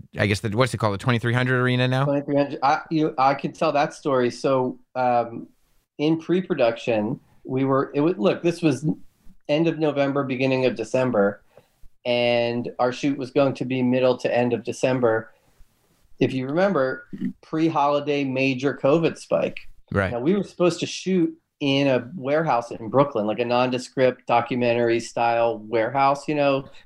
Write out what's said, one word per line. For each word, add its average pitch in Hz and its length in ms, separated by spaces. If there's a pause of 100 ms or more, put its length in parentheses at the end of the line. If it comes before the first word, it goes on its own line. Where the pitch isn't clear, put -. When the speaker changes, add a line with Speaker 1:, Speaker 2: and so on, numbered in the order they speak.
(160)
Speaker 1:
I 107 100
guess 101 120
the, 113 120
what's 120 220
it 90 60
called? 104 160
The 95 40
twenty-three 120 360
hundred 127 260
arena 127 280
now? 131 160
Speaker 2:
Twenty-three 143 320
hundred. 143 260
I, 147 280
you, 156 280
I 135 160
can 143 180
tell 160 200
that 151 200
story. 127 380
So, 131 480 (160)
um, 120 540 (500)
in 160 220
pre-production, 123 1000 (240)
we 131 220
were, 135 300
it 143 60
was, 175 180
look, 190 240
this 170 200
was 151 240 (600)
end 156 180
of 151 120
November, 139 440
beginning 131 440
of 107 100
December, 110 640 (640)
and 120 760
our 123 140
shoot 139 260
was 135 140
going 135 220
to 139 100
be 127 180
middle 127 360
to 117 180
end 120 160
of 110 100
December. 120 720 (880)
If 123 120
you 127 140
remember, 143 600 (340)
pre-holiday 147 800
major 131 580
covid 156 380
spike. - 400 (320)
Speaker 1:
Right. 98 220
Speaker 2:
Now, 120 80
we 170 160
were 196 80
supposed 175 360
to - 60
shoot 170 500 (240)
in 139 260
a 123 300
warehouse 139 540
in 113 200
Brooklyn, 123 360
like 107 120
a 120 60
nondescript 123 840
documentary 120 760
style 117 580
warehouse, 123 720
you 156 60
know, 139 340 (180)